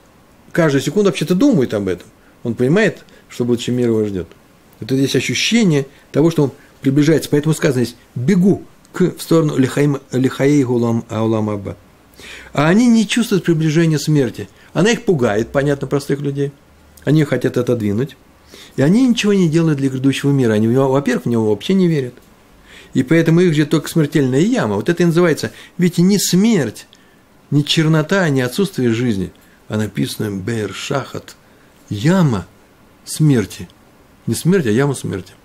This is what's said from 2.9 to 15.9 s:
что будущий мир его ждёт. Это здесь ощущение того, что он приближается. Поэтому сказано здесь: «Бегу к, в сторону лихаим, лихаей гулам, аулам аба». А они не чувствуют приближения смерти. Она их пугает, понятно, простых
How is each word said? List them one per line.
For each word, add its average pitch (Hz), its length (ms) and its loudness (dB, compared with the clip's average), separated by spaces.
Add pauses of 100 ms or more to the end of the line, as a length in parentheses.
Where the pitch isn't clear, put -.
что - 160 -4
будущий 120 260 -2
мир 123 180 0
его 110 160 2
ждёт. 95 220 -6 (540)
Это 123 160 -4
здесь 135 180 0
ощущение 160 680 0 (260)
того, 156 200 2
что 156 140 0
он 123 60 -6 (300)
приближается. 143 480 2
Поэтому 147 240 0
сказано 131 320 0
здесь: - 100 -16 (200)
«Бегу 175 500 2 (260)
к, 175 240 0
в - 60 -16
сторону 156 340 0
лихаим, 139 440 0 (120)
лихаей 135 520 2
гулам, 117 460 0
аулам 110 400 -2
аба». 98 280 -8 (720)
А 147 160 0
они 214 200 4
не 226 200 4
чувствуют 208 380 -2
приближения 160 540 0
смерти. 131 500 -2 (240)
Она 185 180 2
их - 140 -4
пугает, 117 460 0
понятно, 139 360 -2
простых 143 320 -4